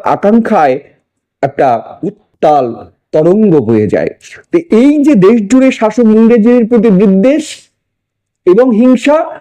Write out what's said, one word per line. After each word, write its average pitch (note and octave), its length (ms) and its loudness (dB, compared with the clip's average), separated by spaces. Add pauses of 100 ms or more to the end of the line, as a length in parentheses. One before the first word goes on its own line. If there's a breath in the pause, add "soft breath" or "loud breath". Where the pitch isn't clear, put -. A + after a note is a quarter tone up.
(140)
আকাঙ্ক্ষায় G3+ 600 0 (680)
একটা C#3 260 -2 (340)
উত্তাল D3+ 640 -4 (460)
তরঙ্গ F3+ 400 0 (140)
বয়ে G#2+ 200 0
যায়। E2 240 -4 (400 loud breath)
তো E3+ 60 -2 (140)
এই B3+ 220 2 (120)
যে D4 100 2
দেশ G3+ 220 2 (140)
জুড়ে C4 220 2
শাসক A3 340 -2 (120)
ইংরেজের A#3 480 2
প্রতি A#3 240 0
বিদ্বেষ G3 540 0 (1000)
এবং G#3 200 2 (120)
হিংসা B3+ 380 0 (240)